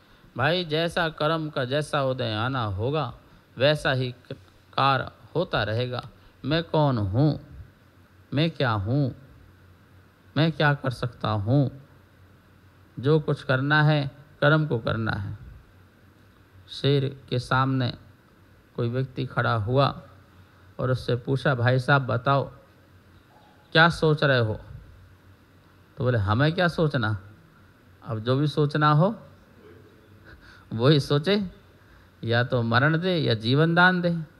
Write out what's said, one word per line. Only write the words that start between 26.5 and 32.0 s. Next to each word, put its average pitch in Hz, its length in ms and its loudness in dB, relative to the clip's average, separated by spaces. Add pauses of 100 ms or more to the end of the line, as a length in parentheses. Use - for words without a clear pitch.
क्या 180 160 2
सोचना, 131 500 -2 (880)
अब 113 140 -8
जो 123 180 0
भी 151 100 2
सोचना 151 460 2
हो, 180 300 2 (1500)
वही 135 280 4
सोचे, 180 500 0 (760)